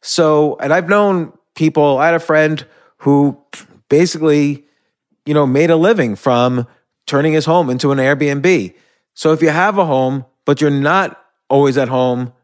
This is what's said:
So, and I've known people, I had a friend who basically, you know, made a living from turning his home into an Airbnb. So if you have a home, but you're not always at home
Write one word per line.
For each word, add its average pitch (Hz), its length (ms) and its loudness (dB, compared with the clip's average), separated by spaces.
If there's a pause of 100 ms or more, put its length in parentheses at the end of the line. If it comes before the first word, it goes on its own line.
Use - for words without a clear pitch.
So, 151 600 0
and 139 120 -2
I've 175 160 -2
known 196 440 0 (220)
people, 147 440 0
I 147 80 0
had 165 80 2
a 165 60 -2
friend 156 440 0 (340)
who 143 400 0 (500)
basically, 147 760 0 (640)
you 147 80 -2
know, 147 120 2
made 143 240 2
a 165 60 4
living 160 400 0
from 123 500 0 (400)
turning 151 280 0
his 156 100 0
home 160 240 0
into 127 240 -2
an 135 60 -2
Airbnb. 143 760 0 (380)
So 156 200 0
if 160 100 0
you 160 80 2
have 185 260 0
a 196 80 2
home, 131 400 -2 (220)
but 143 140 0
you're 147 100 2
not 151 520 -2 (280)
always 139 260 2
at 135 120 0
home 127 440 -2 (120)